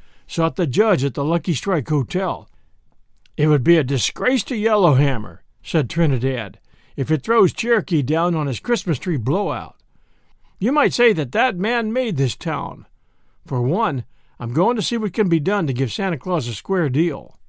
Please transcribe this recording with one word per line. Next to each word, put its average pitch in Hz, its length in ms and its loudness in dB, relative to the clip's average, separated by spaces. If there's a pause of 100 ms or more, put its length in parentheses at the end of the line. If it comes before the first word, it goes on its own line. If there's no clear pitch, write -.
(260)
sought 165 300 -2
the 180 100 0
judge 160 380 2
at 139 100 -2
the 143 100 -2
Lucky 165 300 0
Strike 202 340 -2
Hotel. 151 600 -2 (880)
"It 151 100 2
would 147 180 4
be 170 120 6
a 151 80 2
disgrace 185 600 -2
to 254 120 -6
Yellowhammer," 143 840 2 (200)
said 147 260 0
Trinidad, 131 680 0 (380)
"if 135 140 -4
it 156 120 2
throws 214 300 4
Cherokee 196 500 0
down 165 320 0
on 151 140 -2
his 123 120 -6
Christmas 196 380 -2
tree 175 180 -2
blowout. 131 600 -4 (840)
You 220 140 0
might 285 200 2
say 240 220 4
that 143 180 -4
that 226 240 0
man 220 360 -2
made 240 240 -2
this 131 200 0
town. - 500 -8 (600)
For 127 160 -2
one, 147 420 0 (340)
I'm 117 140 -6
going 190 240 2
to 220 60 -4
see 233 160 -2
what 214 160 -4
can 208 140 0
be 165 120 2
done 185 280 0
to 135 40 -2
give 120 200 -2
Santa 185 260 -4
Claus 156 300 -4
a 117 60 -6
square 175 360 -2
deal." 135 480 -2 (100)